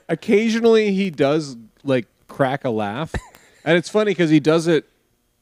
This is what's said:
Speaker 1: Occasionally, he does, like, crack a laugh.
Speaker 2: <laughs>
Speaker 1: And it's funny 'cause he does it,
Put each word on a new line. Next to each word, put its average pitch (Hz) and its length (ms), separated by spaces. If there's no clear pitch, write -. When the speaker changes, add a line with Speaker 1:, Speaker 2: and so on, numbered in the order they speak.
Speaker 1:
Occasionally, 220 840
he 196 160
does, 139 480
like, 131 240
crack 135 380
a 131 40
laugh. 107 500
Speaker 2:
<laughs> - 40
Speaker 1:
And 165 120
it's 170 120
funny 208 260
'cause 170 140
he 156 100
does 156 280
it, 156 180